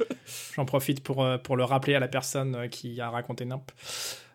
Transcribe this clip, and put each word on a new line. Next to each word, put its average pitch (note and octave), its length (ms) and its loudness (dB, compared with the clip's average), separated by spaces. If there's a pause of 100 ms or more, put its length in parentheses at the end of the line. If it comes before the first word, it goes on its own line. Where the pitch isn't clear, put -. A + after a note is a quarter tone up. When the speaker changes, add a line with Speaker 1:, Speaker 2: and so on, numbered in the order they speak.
(160)
Speaker 1:
<laughs> - 400 -12
Speaker 2:
J'en C#3+ 80 2
profite C3+ 380 2
pour, C3+ 200 0
euh, C3 140 4
pour B2+ 220 0
le B2+ 60 6
rappeler C#3 300 4
à C#3 60 6
la B2 80 2
personne, C3+ 460 0
euh, A#2+ 140 -4
qui A#2+ 340 -8
a A#2 80 -2
raconté B2 340 -4
nimp. C3 260 -8 (640)